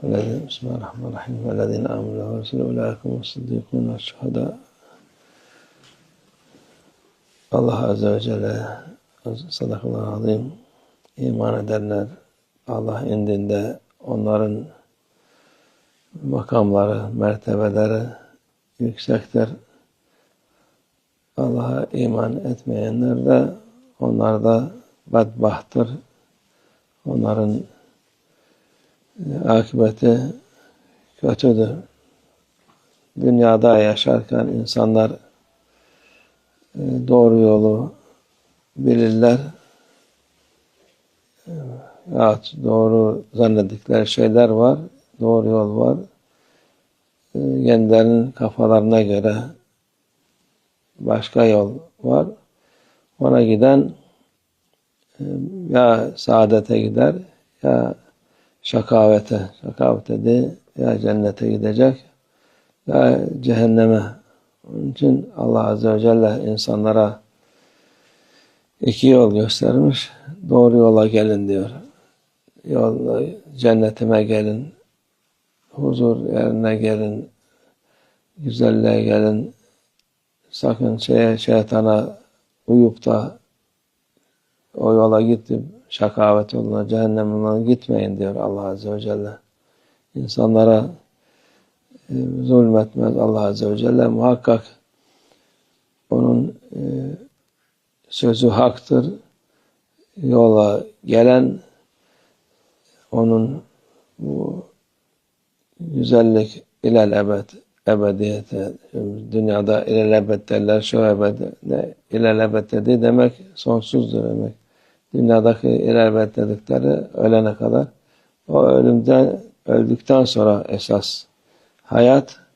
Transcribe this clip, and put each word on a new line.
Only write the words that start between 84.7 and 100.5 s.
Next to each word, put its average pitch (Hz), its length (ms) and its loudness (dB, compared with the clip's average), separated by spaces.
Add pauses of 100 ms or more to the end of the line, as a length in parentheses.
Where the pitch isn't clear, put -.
o 113 160 2
yola 110 280 4
gidip 117 400 -2 (280)
şakavet 107 640 0
yoluna, 107 340 -4
cehennem 107 440 0
yoluna 110 300 -2
gitmeyin." 110 580 -2
diyor 98 160 -4
Allah 101 300 -6
Azze 104 260 -8
ve 104 80 -6
Celle. 104 320 -8 (840)
İnsanlara, 113 720 2 (1200)
e, 131 60 -6 (280)
zulmetmez 120 720 2
Allah 110 240 0
Azze 104 300 -2
ve 104 60 -2
Celle. 123 300 2
Muhakkak 117 560 0 (1500)
onun, 123 500 0 (160)
e, - 40 -10 (1300)
sözü 120 400 0
haktır. 123 640 0 (1040)
Yola 113 640 4 (220)